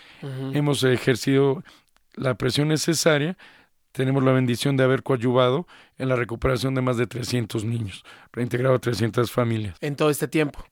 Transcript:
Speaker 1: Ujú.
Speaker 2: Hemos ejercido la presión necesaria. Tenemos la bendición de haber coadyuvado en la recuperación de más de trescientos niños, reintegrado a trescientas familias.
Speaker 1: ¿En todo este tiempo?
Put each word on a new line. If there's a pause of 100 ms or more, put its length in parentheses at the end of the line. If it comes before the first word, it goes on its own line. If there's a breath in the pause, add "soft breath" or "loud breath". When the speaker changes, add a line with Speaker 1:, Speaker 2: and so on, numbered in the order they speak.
(220 loud breath)
Speaker 1:
Ujú.
Speaker 2:
Hemos
ejercido (520 loud breath)
la
presión
necesaria. (560 loud breath)
Tenemos
la
bendición
de
haber
coadyuvado (300 loud breath)
en
la
recuperación
de
más
de
trescientos
niños, (280 loud breath)
reintegrado
a
trescientas
familias.
Speaker 1:
¿En
todo
este
tiempo?